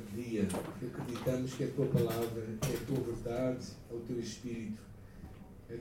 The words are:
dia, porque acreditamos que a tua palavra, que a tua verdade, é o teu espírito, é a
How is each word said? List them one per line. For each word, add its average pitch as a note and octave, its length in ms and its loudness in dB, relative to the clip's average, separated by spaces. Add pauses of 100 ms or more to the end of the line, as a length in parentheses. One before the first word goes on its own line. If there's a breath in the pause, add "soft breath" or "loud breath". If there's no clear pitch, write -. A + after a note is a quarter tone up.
(140)
dia, A2+ 320 2
porque F2+ 400 0
acreditamos B2+ 680 0
que C#3 100 0
a B2+ 80 4
tua C3 160 4
palavra, A2+ 560 4 (180)
que B2+ 140 4
a - 100 -2
tua C3+ 140 2 (120)
verdade, B2 540 0 (240)
é A#2+ 60 -8
o A#2 60 -2
teu A#2+ 180 -2
espírito, A2+ 640 -4 (880 loud breath)
é A#2 60 -6
a - 60 -4